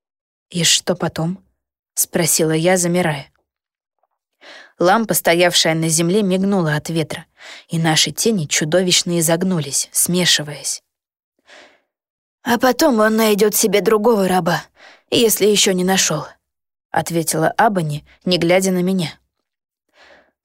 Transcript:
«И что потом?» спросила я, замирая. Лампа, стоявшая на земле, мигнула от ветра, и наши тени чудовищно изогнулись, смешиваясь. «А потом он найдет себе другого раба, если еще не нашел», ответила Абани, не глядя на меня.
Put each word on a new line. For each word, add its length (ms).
«И 140
что 320
потом?» 480
спросила 560
я, 260
замирая. 540
Лампа, 340
стоявшая 640
на 120
земле, 360
мигнула 520
от 140
ветра, 360
и 100
наши 340
тени 360
чудовищно 720
изогнулись, 720
смешиваясь. 920
«А 140
потом 420
он 160
найдет 400
себе 240
другого 480
раба, 360
если 360
еще 260
не 140
нашел», 400
ответила 560
Абани, 460
не 120
глядя 340
на 100
меня. 320